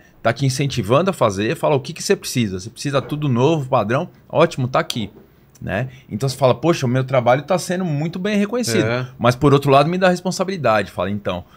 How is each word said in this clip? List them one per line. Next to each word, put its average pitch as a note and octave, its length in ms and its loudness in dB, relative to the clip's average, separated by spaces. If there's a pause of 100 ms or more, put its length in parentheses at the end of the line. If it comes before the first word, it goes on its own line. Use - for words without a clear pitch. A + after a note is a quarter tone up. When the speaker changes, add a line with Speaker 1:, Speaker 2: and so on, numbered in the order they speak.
(200)
Speaker 1:
Tá A#2 120 0
te C#3 120 -4
incentivando C3 640 0
a F#3 40 0
fazer, A2 440 0
fala D3+ 200 2
o C3 40 -2
que D#3+ 120 -8
que - 100 -14
você G3 140 2
precisa. G#2 420 -4
Você G#2+ 100 -12
precisa C#3 320 -4
tudo D3 280 -4
novo, C3 400 2
padrão, B2+ 400 0 (200)
ótimo, C#3+ 380 2
tá D3 140 0
aqui, - 280 -6 (540)
né? G2+ 260 -4 (220)
Então C3+ 180 -4
você C3 80 -6
fala, B2+ 200 4
poxa, E3 280 0
o B2 40 0
meu C3 160 0
trabalho B2+ 380 2
tá F3+ 160 0
sendo F#3 260 -4
muito D#3+ 340 -4
bem G#3 180 -2
reconhecido. G#3 500 0
Speaker 2:
É. B2+ 200 -2 (100)
Speaker 1:
Mas B2 200 2
por C#3 180 6
outro C#3+ 160 2
lado C#3+ 180 6
me F3+ 80 -2
dá F#3 120 2
responsabilidade. F3 800 0
Fala, F#2 220 -4
então, F#2+ 320 -6 (120)